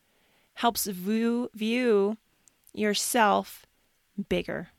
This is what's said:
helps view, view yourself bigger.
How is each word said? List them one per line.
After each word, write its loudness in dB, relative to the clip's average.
helps -2
view, -2
view 2
yourself 0
bigger. -4